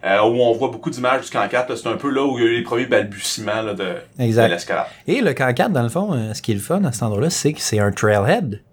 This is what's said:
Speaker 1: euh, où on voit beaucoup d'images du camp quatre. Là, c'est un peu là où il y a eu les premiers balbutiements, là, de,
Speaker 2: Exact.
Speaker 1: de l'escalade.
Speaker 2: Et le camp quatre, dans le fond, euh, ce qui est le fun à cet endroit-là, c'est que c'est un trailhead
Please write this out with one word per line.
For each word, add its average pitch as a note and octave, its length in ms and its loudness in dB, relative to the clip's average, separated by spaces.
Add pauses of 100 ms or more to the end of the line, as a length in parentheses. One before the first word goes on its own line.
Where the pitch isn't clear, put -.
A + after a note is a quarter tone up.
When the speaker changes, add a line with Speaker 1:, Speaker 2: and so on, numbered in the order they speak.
Speaker 1:
euh, G2+ 160 4
où A#2 180 4
on A#2+ 140 4
voit B2 140 -2
beaucoup A#2+ 220 -6
d'images B2+ 360 0
du - 40 -14
camp G#2+ 200 0
quatre. B2 200 0
Là, A#2 60 -4
c'est A#2+ 120 -6
un A2 80 -2
peu C#3 120 -4
là C3+ 160 0
où C3 140 0
il A#2+ 60 2
y - 20 4
a A2+ 40 4
eu A#2+ 80 2
les A#2+ 40 -2
premiers A#2+ 240 -2
balbutiements, G#2+ 760 -2
là, G#2 120 -4
de, F#2 220 -6 (220)
Speaker 2:
Exact. A2+ 280 4
Speaker 1:
de F2 60 2
l'escalade. F2 340 -4 (200)
Speaker 2:
Et A3+ 140 2
le E3+ 140 2
camp B2+ 200 0
quatre, - 180 2
dans B2+ 100 2
le A#2 80 0
fond, F#3 240 -2
euh, A2 180 -2
ce - 80 -8
qui - 120 -2
est - 20 2
le G2+ 60 -2
fun F#3 240 -2
à C3 80 0
cet - 100 -6
endroit-là, A2 260 0
c'est D3+ 240 0
que D3+ 80 -10
c'est G#2+ 200 0
un G2+ 120 4
trailhead G#2+ 720 2 (100)